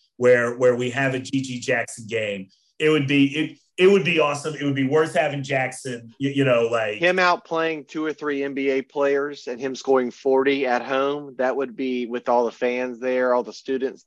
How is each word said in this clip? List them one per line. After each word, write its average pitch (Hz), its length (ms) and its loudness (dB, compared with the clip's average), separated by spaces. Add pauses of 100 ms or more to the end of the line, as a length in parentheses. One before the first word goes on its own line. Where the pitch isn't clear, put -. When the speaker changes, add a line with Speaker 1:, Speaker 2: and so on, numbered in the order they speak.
(180)
Speaker 1:
where, 123 400 4
where 127 180 4
we 123 160 -2
have 135 220 0
a 127 60 -2
G 131 220 -2
G 127 180 -8
Jackson 117 480 -4
game. 104 420 -4 (300)
It 156 100 2
would 147 180 2
be, 139 280 4
it, 156 220 -4 (200)
it 185 100 6
would 196 160 6
be 160 160 0
awesome. 147 360 -2
It 143 80 -8
would 139 120 0
be 135 120 0
worth 156 280 2
having 143 280 0
Jackson, 127 760 -6
you, 139 100 0
you 139 160 0
know, 120 260 4
like 110 260 -2
Speaker 2:
Him 180 200 2
outplaying 160 720 0
two 156 180 -6
or 156 80 -4
three 143 300 -4
N 139 100 -6
B 135 160 -2
A 135 120 2
players 143 680 -2
and 120 120 -8
him 135 160 -6
scoring 127 360 2
forty 135 540 2
at 123 180 0
home, 139 540 -4
that 127 180 0
would 127 200 -6
be, 127 300 -4
with 120 240 -6
all 120 160 4
the 113 60 -4
fans 123 480 -4
there, 127 340 0
all 123 100 2
the 107 100 -14
students, 131 540 -6